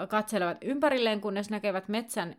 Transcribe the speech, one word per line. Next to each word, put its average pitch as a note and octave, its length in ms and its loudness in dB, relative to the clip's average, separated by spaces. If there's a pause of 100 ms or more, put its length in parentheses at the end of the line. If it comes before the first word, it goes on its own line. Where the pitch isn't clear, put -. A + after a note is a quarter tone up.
katselevat G3+ 520 0
ympärilleen, B3+ 600 2
kunnes G3+ 280 -2
näkevät G#3 380 -2
metsän G#3 520 -4